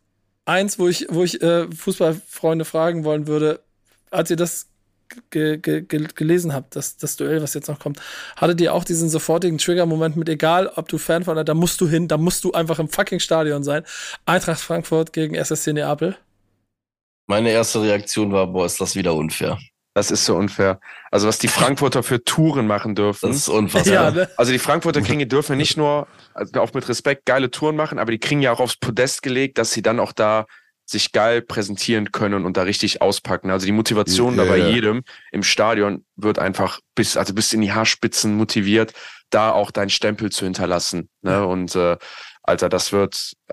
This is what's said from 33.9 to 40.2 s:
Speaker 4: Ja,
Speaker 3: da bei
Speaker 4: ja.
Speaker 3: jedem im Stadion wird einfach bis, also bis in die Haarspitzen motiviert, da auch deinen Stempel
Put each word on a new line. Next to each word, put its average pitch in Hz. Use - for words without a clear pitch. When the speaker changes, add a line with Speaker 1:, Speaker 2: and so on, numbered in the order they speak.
Speaker 4:
Ja, 101
Speaker 3:
da 92
bei 95
Speaker 4:
ja. 87
Speaker 3:
jedem 110
im 101
Stadion 104
wird 104
einfach 95
bis, -
also 98
bis 104
in 110
die 98
Haarspitzen 110
motiviert, 107
da 110
auch 101
deinen 101
Stempel 107